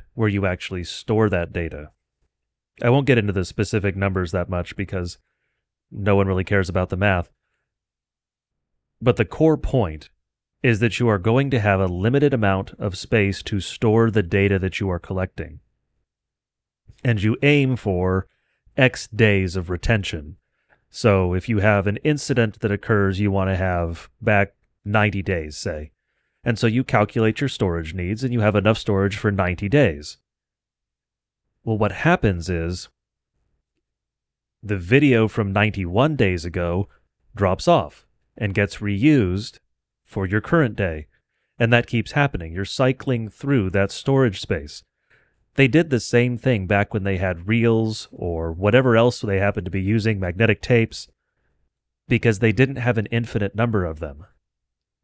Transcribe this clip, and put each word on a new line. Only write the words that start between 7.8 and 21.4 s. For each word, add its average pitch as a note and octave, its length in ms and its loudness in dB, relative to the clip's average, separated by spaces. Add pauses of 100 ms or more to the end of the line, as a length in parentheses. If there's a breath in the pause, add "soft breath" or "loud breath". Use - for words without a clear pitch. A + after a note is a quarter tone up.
But A#2 140 4
the A2 100 2
core D#3 320 2
point E2 520 -2 (540)
is A#2 160 4
that A2+ 200 0
you A#2+ 80 0
are G#2 120 2
going B2 320 0
to B2+ 80 2
have G2+ 200 2
a G2 60 2
limited A#2+ 480 0
amount G2 460 0
of F#2+ 180 -4
space G2 460 0
to G2+ 160 -4
store A2+ 500 2
the G#2 140 2
data G2 360 2
that F#2 200 -4
you F#2+ 100 -4
are F2 100 -4
collecting. E2+ 600 -8 (1400)
And A2+ 180 0
you A2 220 2
aim C#3 320 4
for F#2 520 0 (480)
X C3 320 0
days G2 480 2
of F2 140 -6
retention. F2 680 -4 (520)
So F#2+ 440 2
if F#2 140 -2